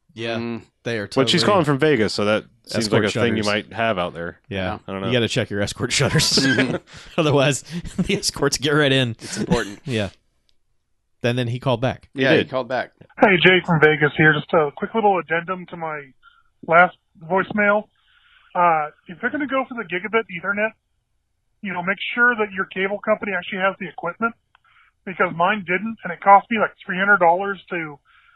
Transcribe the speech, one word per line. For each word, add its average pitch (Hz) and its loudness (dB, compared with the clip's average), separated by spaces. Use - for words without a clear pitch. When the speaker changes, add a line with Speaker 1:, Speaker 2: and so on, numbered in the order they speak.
Speaker 1:
Yeah, 113 -8
Speaker 2:
Mm. 117 -8
Speaker 1:
they 117 -4
are 101 -8
Speaker 3:
But 127 0
she's 170 2
Speaker 1:
totally 202 2
Speaker 3:
calling 175 4
from 143 2
Vegas, 123 2
so 104 -2
that 104 0
seems 110 -4
Speaker 1:
escort 107 2
Speaker 3:
like 101 0
a 117 -2
thing 113 0
you 107 -2
Speaker 1:
shutters. 104 -2
Speaker 3:
might 95 -18
have 113 0
out 87 -4
there. 85 -10
Speaker 1:
Yeah. 92 -6
Speaker 3:
I 98 -10
don't 95 -6
know. 98 -4
Speaker 1:
You 120 -2
gotta 117 2
check 110 -2
your 101 -4
escort 110 -4
shutters. - 0
Speaker 2:
Mm-hmm. 135 0
Speaker 1:
<laughs> - -20
Otherwise, 143 2
<laughs> - -12
the 196 -2
escorts - -2
get 147 -2
right 147 4
in. 131 2
Speaker 2:
It's - -12
important. 110 -2
Speaker 1:
<laughs> - -18
Yeah. 110 -2
Then, 120 0
then 123 -2
he 120 -4
called 120 0
back. - -4
Speaker 2:
Yeah, 131 2
he 135 4
Speaker 3:
did. 104 0
Speaker 2:
called 127 -6
back. 117 -4
Speaker 4:
Hey, 202 4
Jay 180 6
from 165 0
Vegas 151 4
here. 156 6
Just 147 -6
a 151 2
quick - -8
little 208 2
addendum 170 -6
to - -16
my 151 -10
last 170 6
voicemail. 208 0
Uh, 165 2
if 170 -16
you're 240 -2
gonna 294 -4
go 262 -2
for 262 -14
the 233 -8
gigabit 202 -4
Ethernet, 202 -4
you 190 -6
know, 180 -6
make 190 -2
sure 240 4
that 208 -2
your 190 -4
cable 196 -4
company 214 -2
actually 180 -6
has 190 0
the 185 -8
equipment, 196 -6
because 180 -2
mine 190 2
didn't, 196 -4
and 180 -8
it - -16
cost 196 8
me, 226 0
like, 180 0
three 180 -6
hundred 196 4
dollars 180 2
to 160 -8